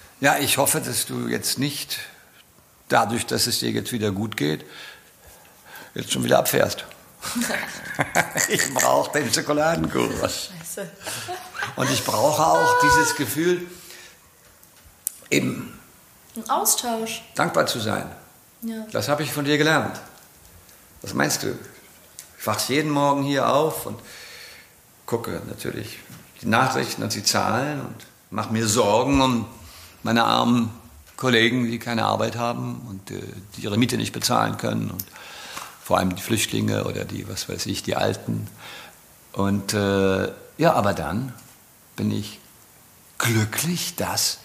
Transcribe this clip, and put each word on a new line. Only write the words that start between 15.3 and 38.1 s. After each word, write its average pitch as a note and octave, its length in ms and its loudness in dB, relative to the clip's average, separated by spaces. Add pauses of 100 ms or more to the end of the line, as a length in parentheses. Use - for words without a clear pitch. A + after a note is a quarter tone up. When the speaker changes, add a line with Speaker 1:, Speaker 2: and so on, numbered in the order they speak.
Speaker 2:
Ein - 140 -10
Austausch. A#3+ 720 0 (140)
Speaker 1:
dankbar E3 320 2
zu - 120 -2
sein. G#2 300 -2 (520)
Speaker 2:
Ja. A3 300 -8
Speaker 1:
Das G#2+ 180 -2
hab D3 100 2
ich C#3+ 120 -2
von D3 140 -4
dir D3 120 4
gelernt. D3 420 2 (1000)
Was - 120 -12
meinst C#3+ 300 0
du? G2 140 -4 (840)
Ich - 80 -4
wachs G#2 220 -2
jeden D3+ 220 2
Morgen C#3+ 320 2
hier C3+ 300 2
auf D3+ 320 2
und G#2+ 140 -8 (1040)
gucke F#2+ 420 -4
natürlich - 520 -8 (420)
die - 60 -4
Nachrichten A#2+ 560 2
und G#2+ 100 -2
die G#2 100 -6
Zahlen B2 580 0
und - 140 -10 (340)
mach G#2+ 200 -4
mir A2 180 2
Sorgen A#2+ 540 4
um B2 240 4 (580)
meine A2+ 200 4
armen A#2+ 480 4 (480)
Kollegen, A#2 500 4
die A#2 100 -4
keine A2+ 260 -2
Arbeit G#2 320 0
haben A#2+ 520 -4
und, F#2+ 220 -12
äh, F#2+ 100 -8 (360)
die - 60 -12
ihre G#2 140 0
Miete A#2 200 2
nicht A2 160 -2
bezahlen A2 440 2
können A2 320 -2
und F#2+ 140 -8 (800)
vor F#2 140 2
allem F#2 180 2
die - 60 -10
Flüchtlinge G#2+ 640 0
oder G2 180 -4
die, - 240 -8
was G2+ 220 -8
weiß - 160 -6
ich, - 180 -4
die - 140 -2
Alten. G#2+ 500 -2 (840)